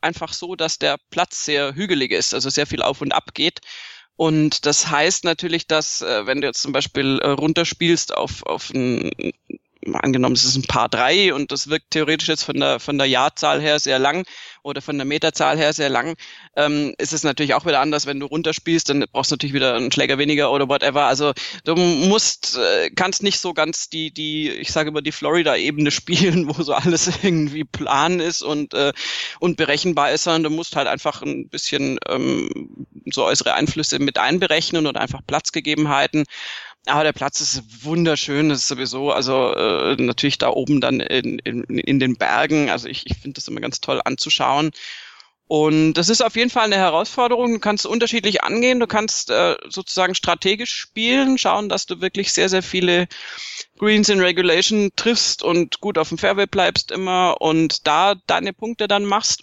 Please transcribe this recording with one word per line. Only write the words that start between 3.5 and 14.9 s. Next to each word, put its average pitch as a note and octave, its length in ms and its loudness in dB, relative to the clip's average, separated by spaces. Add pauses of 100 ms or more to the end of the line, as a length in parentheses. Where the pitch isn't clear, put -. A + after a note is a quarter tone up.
Und D#3 480 2
das D3 260 2
heißt D#3+ 340 0
natürlich, E3 420 -2
dass, D#3 340 -2
äh, G#2 260 -2
wenn C3 140 -2
du - 60 -2
jetzt - 160 -4
zum C#3+ 100 -6
Beispiel, C3+ 460 0
äh, - 100 0
runterspielst D#3+ 880 0
auf, - 280 -6
auf - 260 -6
ein, B2+ 400 -2 (840)
angenommen, B2+ 400 2
es B2 100 2
ist C3 120 0
ein C3+ 60 -2
Par A#2+ 260 0
drei D#3 440 2
und C#3 200 -4
das C#3+ 160 -6
wirkt D#3 220 -4
theoretisch D#3 380 0
jetzt D#3 140 -2
von D3+ 160 -4
der, C#3 220 2
von D3 180 -4
der C#3 80 2
Jahrzahl C#3+ 540 2
her D3+ 180 2
sehr C#3 200 0
lang C#3+ 260 2 (380)
oder C#3 200 -8
von D3+ 140 -6